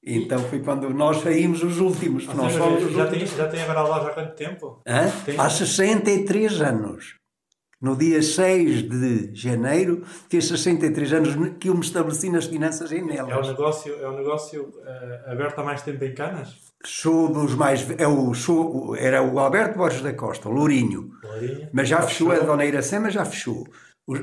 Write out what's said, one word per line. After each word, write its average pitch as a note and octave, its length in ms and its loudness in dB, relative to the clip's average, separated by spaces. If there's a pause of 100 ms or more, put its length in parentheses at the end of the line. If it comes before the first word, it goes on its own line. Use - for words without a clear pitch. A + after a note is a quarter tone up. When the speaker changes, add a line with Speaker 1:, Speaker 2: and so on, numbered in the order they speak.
Speaker 1:
Então B2 340 0
foi B2+ 200 -4
quando C3+ 300 -4
nós D3+ 320 2
saímos E3+ 420 2
os F3 160 -2
últimos, E3+ 480 0
Speaker 2:
Ou D3 80 -8
Speaker 1:
nós B2+ 160 0
Speaker 2:
seja, E3 120 2
Speaker 1:
fomos - 200 4
os - 80 0
Speaker 2:
já D#3+ 140 2
Speaker 1:
últimos. F3+ 240 -2
Speaker 2:
tem, - 80 -6
já D#3 100 0
tem E3 140 -4
agora D#3+ 180 -2
a D3+ 40 2
loja D3+ 260 0
há D3+ 40 -6
quanto D#3+ 220 -8
tempo? D3+ 500 -12
Speaker 1:
Hã? C#3 240 2 (140)
Speaker 2:
Tem D3 160 -2
Speaker 1:
Há C#3+ 100 4
sessenta G3+ 640 2
e G3 140 4
três G3+ 360 2
anos. G#2+ 540 -2 (680)
No C3 160 0
dia D#3 240 4
seis E3 640 4
de A#2+ 500 0
janeiro, C#3 680 0 (260)
fez D#3+ 180 2
sessenta D#3+ 380 2
e D3+ 60 2
três C#3+ 220 -2
anos D#3 160 4 (280)
que F#3 120 -4
eu F#3 40 4
me F3 80 2
estabeleci D#3+ 480 -2
nas E3 160 0
finanças D#3 460 -4
em F3 100 -4
Nelas. C#3 300 -6
Speaker 2:
É C3 60 0
um C3+ 100 -2
negócio, D3 460 -2
é C#3 160 -8
um C3+ 80 -8
negócio, D3 560 -6 (120)
eh, B2 420 -14
aberto C#3 320 -4
há C#3 40 -6
mais C#3+ 180 -4
tempo C#3 220 -6
em C3 100 -4
Canas? D3 400 -8 (320)
Speaker 1:
Sou D#3+ 440 2
dos C#3+ 260 0
mais C#3 260 2
ve-, - 160 -6
é D3+ 100 4
o, C3 260 4
sou, D#3+ 640 0
era C3 260 2
o B2+ 160 2
Alberto D#3+ 380 2
Borges D3 240 0
da C#3 120 -4
Costa, - 360 -8
o - 20 -2
Lourinho. B2 600 2 (120)
Speaker 2:
Lourinho. B2 480 -10
Speaker 1:
Mas C3+ 160 2
já E3 140 4
Speaker 2:
Já E3 60 2
Speaker 1:
fechou, E3+ 220 2
Speaker 2:
fechou. E3 140 4
Speaker 1:
a - 20 2
dona D3 200 4
Iracema D3 440 0
já F#3+ 140 -2
fechou. - 420 -6 (400)
O, C3+ 180 -6